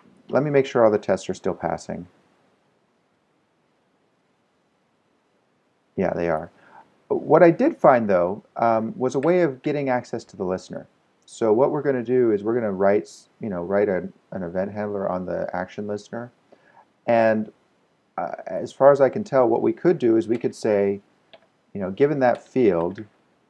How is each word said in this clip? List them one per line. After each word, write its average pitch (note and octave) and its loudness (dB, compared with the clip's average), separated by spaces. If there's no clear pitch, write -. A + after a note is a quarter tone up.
let B2+ 0
me D3+ -4
make C#3 2
sure A#2+ 2
all G#2+ 4
the G#2 2
tests - -4
are F#2 -4
still F2+ -6
passing. E2+ -8
Yeah, F2+ -2
they E2+ -2
are. E2 -4
What C#3+ 2
I E3+ 8
did A#3+ 0
find, B2 4
though, F#2 0
um, A2+ 0
was B2+ -4
a C#3 -2
way F3 2
of C3+ -2
getting D3 -4
access B2 -4
to - -20
the G2 -6
listener. F2+ -6
So A2 2
what C3 4
we're D3 -4
gonna C3 -2
do B2 2
is G2+ 0
we're A2+ -2
gonna A2 -4
write, G2 0
you - -10
know, F2+ -6
write G2+ 0
a, F#2+ -4
an F#2 -8
event F#2 -6
handler G#2 -6
on F2+ -6
the F2 -6
action F#2+ -10
listener. A2+ -10
And, A2+ 2
uh, - -6
as - -8
far C3+ 6
as C#3 4
I C3 6
can A2 -4
tell, C3 2
what A#2 0
we A2+ 2
could E3+ 0
do A2+ 4
is G#2+ 0
we A#2 0
could B2+ -4
say, G2+ 0
you G2+ -10
know, F#2 -6
"Given C#3 0
that B2 0
field, G2 0